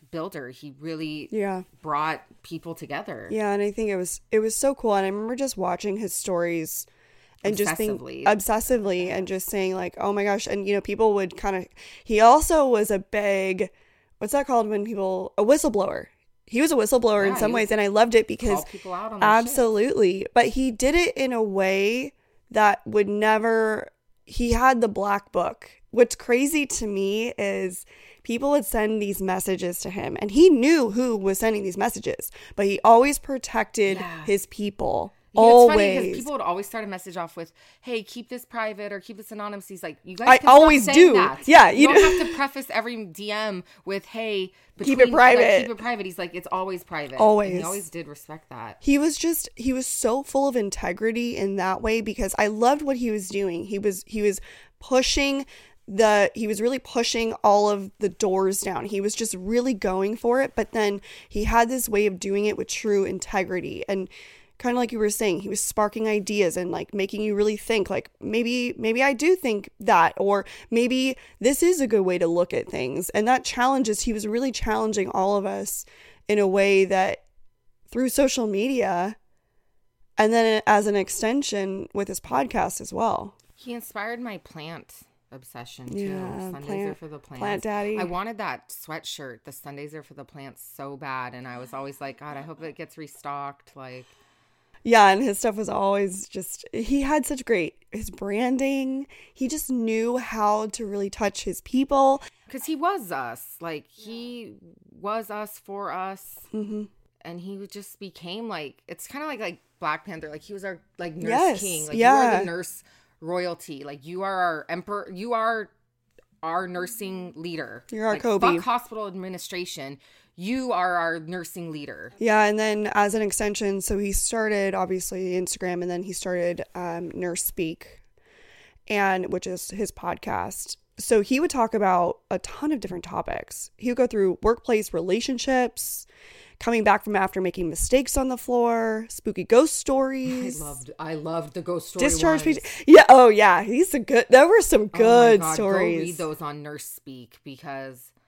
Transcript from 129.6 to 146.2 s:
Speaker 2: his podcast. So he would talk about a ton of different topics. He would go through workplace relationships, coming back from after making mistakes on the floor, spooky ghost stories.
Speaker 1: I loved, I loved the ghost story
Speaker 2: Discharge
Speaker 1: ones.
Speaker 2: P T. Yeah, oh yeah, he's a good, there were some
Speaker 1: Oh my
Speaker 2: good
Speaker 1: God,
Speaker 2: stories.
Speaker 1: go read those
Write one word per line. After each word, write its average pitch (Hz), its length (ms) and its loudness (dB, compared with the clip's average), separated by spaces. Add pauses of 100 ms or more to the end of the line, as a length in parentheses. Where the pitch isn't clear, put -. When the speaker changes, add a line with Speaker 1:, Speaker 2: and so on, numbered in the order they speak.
Speaker 2:
his 196 200 -8
podcast. - 880 -8 (200)
So - 220 2
he 254 220 0
would 339 80 -2
talk 233 240 -2
about 185 460 0 (120)
a 185 80 -4
ton - 320 -6
of 269 80 -2
different 185 240 -10
topics. - 760 -10
He 240 120 -6
would 240 80 -2
go 247 100 4
through 196 340 0
workplace 220 520 0
relationships, 240 1120 -2 (500)
coming 226 280 0
back 208 180 4
from 208 140 -2
after 190 240 -2
making 180 280 -4
mistakes 247 460 0
on 262 140 0
the 247 80 -4
floor, 226 720 -2
spooky - 340 -8
ghost 262 320 6
stories. 262 880 -2
Speaker 1:
I - 40 -8
loved, 131 340 -14
I 160 160 -8
loved 160 380 -6
the 175 80 -10
ghost 175 280 -6
story 208 160 -2
Speaker 2:
Discharge 320 400 2
Speaker 1:
ones. 320 140 0
Speaker 2:
P - 20 -12 (240)
T. 294 80 12
Yeah, 392 160 12
oh 254 180 12
yeah, 208 360 6
he's 269 300 0
a 285 60 0
good, 240 300 2
there 269 180 10
were 415 140 8
some - 220 4
Speaker 1:
Oh 208 100 -4
my - 60 -10
Speaker 2:
good 233 420 8
Speaker 1:
God, 160 140 0
Speaker 2:
stories. 190 420 0
Speaker 1:
go 160 80 -4
read 170 120 -10
those 156 240 -8